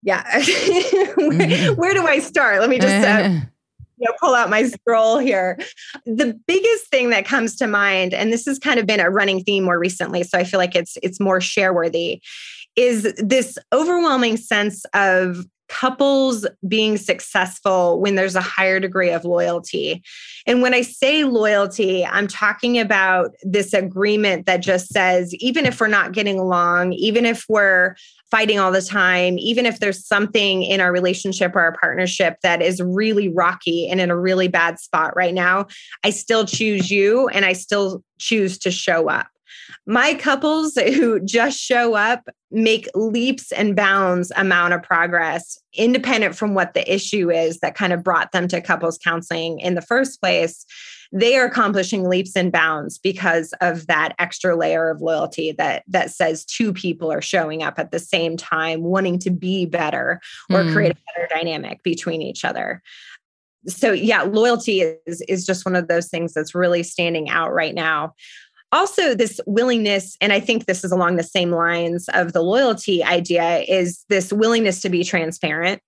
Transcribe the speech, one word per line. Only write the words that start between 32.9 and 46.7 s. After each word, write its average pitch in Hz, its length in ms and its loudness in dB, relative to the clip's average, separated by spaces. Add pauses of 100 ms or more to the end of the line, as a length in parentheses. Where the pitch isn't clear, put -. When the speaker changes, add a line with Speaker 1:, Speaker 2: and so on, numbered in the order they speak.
Speaker 1:
rocky 170 580 0
and 185 100 0
in 175 120 2
a 175 80 0
really 185 300 2
bad 170 300 0
spot - 380 -2
right 180 180 0
now, 185 320 0 (380)
I 208 60 2
still 220 340 0
choose 196 460 -2
you 208 380 2
and 196 180 0
I 185 80 2
still 190 480 -4 (160)
choose 190 400 0
to 185 120 -2
show 170 380 0
up. - 200 -2 (580)
My 254 280 2
couples 302 600 0
who 240 440 2
just 233 380 0
show 240 360 2
up 220 340 0 (220)
make 226 440 2
leaps 233 580 -2
and 202 220 0
bounds 190 600 2
amount 175 380 2
of 175 80 -4
progress, 170 760 -2 (160)
independent 226 600 0
from 208 180 -2
what 175 200 0